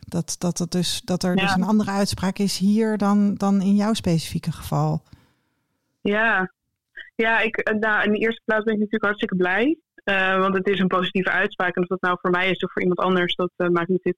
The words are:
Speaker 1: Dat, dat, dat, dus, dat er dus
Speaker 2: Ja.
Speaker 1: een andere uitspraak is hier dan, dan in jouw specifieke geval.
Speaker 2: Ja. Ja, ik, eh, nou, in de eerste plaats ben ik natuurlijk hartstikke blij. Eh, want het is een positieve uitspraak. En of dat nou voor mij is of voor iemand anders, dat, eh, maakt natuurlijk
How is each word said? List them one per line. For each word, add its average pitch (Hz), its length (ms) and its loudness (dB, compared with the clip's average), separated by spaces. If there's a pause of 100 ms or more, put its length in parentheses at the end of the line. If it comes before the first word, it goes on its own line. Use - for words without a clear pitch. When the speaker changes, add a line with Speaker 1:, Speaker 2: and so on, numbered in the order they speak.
Speaker 1:
Dat, - 320 -6
dat, 175 180 -2
dat, 170 140 -4
dus, 180 300 -2
dat 180 220 -4
er 180 120 2
dus 190 140 2
Speaker 2:
Ja. 190 60 2
Speaker 1:
een 185 80 2
andere 208 280 0
uitspraak 196 460 -2
is 202 200 -2
hier 214 400 2
dan, 202 380 2
dan 196 260 2
in 202 140 4
jouw 208 180 2
specifieke 170 580 -2
geval. 156 500 -2 (1000)
Speaker 2:
Ja. 202 500 0 (640)
Ja, 226 240 2
ik, 226 180 -2
eh, 214 220 -2
nou, 208 240 0
in 208 80 0
de 214 80 0
eerste 226 260 -2
plaats 220 180 0
ben 226 100 0
ik 208 60 -2
natuurlijk 214 260 -2
hartstikke 208 300 -2
blij. 196 420 2 (260)
Eh, 190 360 2
want 190 160 2
het 190 120 -2
is 196 120 2
een 190 80 2
positieve 185 440 0
uitspraak. 180 440 -2
En 185 60 0
of 175 60 -2
dat 185 140 -4
nou 180 200 0
voor 190 80 0
mij 185 200 2
is 180 140 -2
of 185 80 -4
voor 202 100 -6
iemand 180 180 0
anders, 180 360 0
dat, 180 200 -2
eh, 180 120 -2
maakt 175 220 0
natuurlijk 180 280 -2